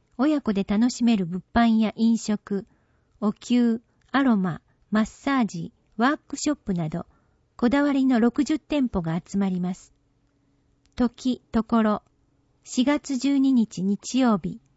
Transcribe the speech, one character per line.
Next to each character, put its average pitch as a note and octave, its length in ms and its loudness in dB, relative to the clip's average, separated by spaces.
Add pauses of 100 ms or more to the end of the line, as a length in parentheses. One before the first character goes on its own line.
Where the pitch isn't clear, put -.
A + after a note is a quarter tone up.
(160)
親 D4 240 0
子 G#3+ 120 -2
で G3 100 0
楽 G#3+ 280 2
し - 120 -6
め A#3 140 4
る F#3+ 100 0
物 F3+ 160 -8 (100)
販 A#3 260 4
や A3 180 0
飲 A3+ 200 2
食、 G#3 520 -4 (520)
お G#3 120 0
灸、 A#3+ 500 0 (300)
ア C4+ 100 2
ロ B3 140 4
マ、 F#3 240 -2 (320)
マ G#3+ 80 2
ッ A3 60 0
サ - 320 -4
ー A#3 80 2
ジ、 E3+ 260 -8 (240)
ワ A#3+ 140 0
ー D4+ 80 -2
ク - 180 -16
シ - 160 -2
ョ - 20 -2
ッ - 40 -16
プ - 160 -6
な E3+ 140 -4
ど、 E3 180 -8 (500)
こ A#3 120 0
だ C#4 140 2
わ D4 100 2
り C4+ 140 2
の B3+ 140 2
六 A#3+ 240 2
十 D4+ 160 -2
店 C#4+ 260 -2
舗 G3 160 -4
が E3 240 -4
集 - 100 -6
ま G3 120 0
り F#3 100 -4
ま F3+ 160 -4
す。 - 180 -20 (1000)
時、 - 560 -2
と A3 140 0
こ A3+ 180 0
ろ、 G#3+ 200 0 (600)
四 - 220 -2
月 C#4+ 320 -2
十 C#4 220 0
二 C4+ 140 2
日 A3 300 0
日 G3+ 380 -2
曜 A#3 180 4
日、 F3 220 -10 (160)